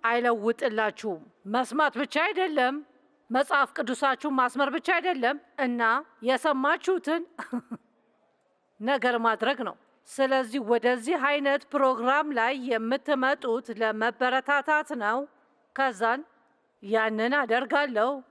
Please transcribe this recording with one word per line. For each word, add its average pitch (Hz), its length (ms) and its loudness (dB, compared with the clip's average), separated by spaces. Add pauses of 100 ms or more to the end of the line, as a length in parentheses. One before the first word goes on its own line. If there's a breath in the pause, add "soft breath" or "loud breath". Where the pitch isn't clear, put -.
አይለውጥላችሁም። 220 1160 0 (240)
መስማት 254 500 0
ብቻ 285 260 -4
አይደለም፣ 311 540 0 (540)
መጽሐፍ 277 440 2
ቅዱሳችሁን 269 640 -2
ማስመር 262 360 0
ብቻ 302 220 -6
አይደለም 294 440 0 (220)
እና 240 220 -2 (420)
የሰማችሁትን 302 1000 0 (160)
<laughs> - 420 -10 (1000)
ነገር 247 380 2
ማድረግ 226 440 0
ነው። - 140 -6 (320)
ስለዚህ 262 540 0
ወደዚህ 240 600 0
አይነት 277 440 2
ፕሮግራም 262 640 2
ላይ 240 220 0 (120)
የምትመጡት 262 1080 -2
ለመበረታታት 254 1200 0
ነው። 226 240 0 (560)
ከዛን 247 460 0 (640)
ያንን 220 500 0
አደርጋለሁ 254 760 2 (220)